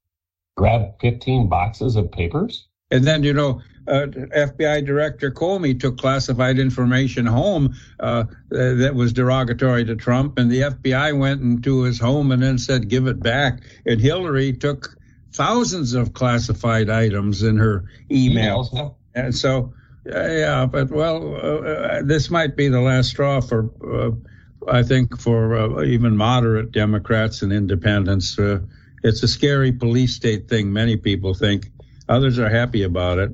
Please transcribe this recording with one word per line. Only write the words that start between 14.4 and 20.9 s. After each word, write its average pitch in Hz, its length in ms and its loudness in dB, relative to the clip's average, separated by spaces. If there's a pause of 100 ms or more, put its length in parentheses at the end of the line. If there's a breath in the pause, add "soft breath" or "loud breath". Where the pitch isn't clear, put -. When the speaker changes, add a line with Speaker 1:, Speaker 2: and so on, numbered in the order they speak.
Speaker 2:
took 143 440 -6 (360 soft breath)
thousands 175 600 0
of 123 200 0
classified 117 760 0
items 104 540 0
in 110 140 2
her 107 280 2 (240 loud breath)
email. 117 560 2
Speaker 1:
Emails, - 80 -12
yeah. 139 160 -6 (340)
Speaker 2:
And 147 120 -4
so, 131 380 -2 (400 loud breath)
uh, 170 140 -2
yeah, 151 380 0
but, 131 260 -2